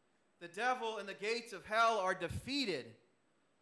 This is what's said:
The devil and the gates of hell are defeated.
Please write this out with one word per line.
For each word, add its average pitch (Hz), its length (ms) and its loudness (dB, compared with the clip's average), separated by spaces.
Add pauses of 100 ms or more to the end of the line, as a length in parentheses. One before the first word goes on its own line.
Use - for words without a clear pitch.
(400)
The 175 80 -10
devil 226 480 0
and 208 100 -8
the 196 60 -6
gates 226 400 -4
of 175 140 -12
hell 226 360 6
are 185 120 4
defeated. 180 720 -2 (760)